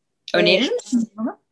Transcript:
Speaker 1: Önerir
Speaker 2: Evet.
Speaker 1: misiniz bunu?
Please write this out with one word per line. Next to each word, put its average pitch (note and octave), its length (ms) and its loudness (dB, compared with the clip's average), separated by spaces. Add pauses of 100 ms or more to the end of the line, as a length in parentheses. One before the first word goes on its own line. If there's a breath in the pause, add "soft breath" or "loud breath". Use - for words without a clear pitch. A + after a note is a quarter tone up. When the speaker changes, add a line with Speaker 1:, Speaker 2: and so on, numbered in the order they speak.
(360)
Speaker 1:
Önerir F3+ 260 4
Speaker 2:
Evet. E4+ 120 0
Speaker 1:
misiniz B3 340 -2 (100)
bunu? B3 200 -6 (140)